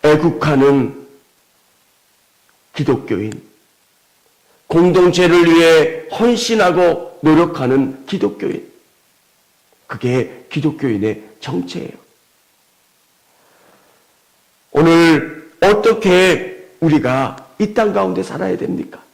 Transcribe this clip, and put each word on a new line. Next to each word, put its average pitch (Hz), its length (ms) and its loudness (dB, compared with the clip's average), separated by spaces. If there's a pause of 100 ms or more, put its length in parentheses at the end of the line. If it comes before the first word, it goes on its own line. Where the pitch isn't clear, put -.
애국하는 151 1040 2 (1700)
기독교인, 113 580 -4 (1400)
공동체를 175 800 4
위해 165 640 4
헌신하고 196 1120 0
노력하는 139 880 0
기독교인, - 640 -6 (1120)
그게 123 640 -6
기독교인의 120 760 -4 (160)
정체예요. - 520 -10 (2750)
오늘 165 800 2 (100)
어떻게 190 880 0 (280)
우리가 135 580 -2 (220)
이 208 140 -4
땅 214 200 -2
가운데 185 300 -4
살아야 - 340 -6
됩니까? - 440 -10 (120)